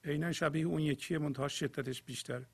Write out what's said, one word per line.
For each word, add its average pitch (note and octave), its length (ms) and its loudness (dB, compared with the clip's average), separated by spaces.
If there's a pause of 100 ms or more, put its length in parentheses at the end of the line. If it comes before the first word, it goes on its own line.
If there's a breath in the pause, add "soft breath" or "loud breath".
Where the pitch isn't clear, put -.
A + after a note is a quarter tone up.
عیناً D#3 280 0
شبیه D#3+ 340 2
اون E3 160 2
یکیه، D3+ 360 2
منتها C#3+ 300 0
شدتش C3 540 -2
بیشتره. B2+ 520 -6